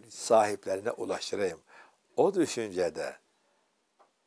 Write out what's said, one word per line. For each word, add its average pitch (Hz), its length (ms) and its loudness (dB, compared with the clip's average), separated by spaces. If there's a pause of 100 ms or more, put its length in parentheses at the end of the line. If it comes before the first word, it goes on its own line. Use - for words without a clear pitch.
(100)
sahiplerine 104 800 2
ulaştırayım?" 98 680 -4 (560)
O 175 180 4
düşüncede, 90 840 -2 (1120)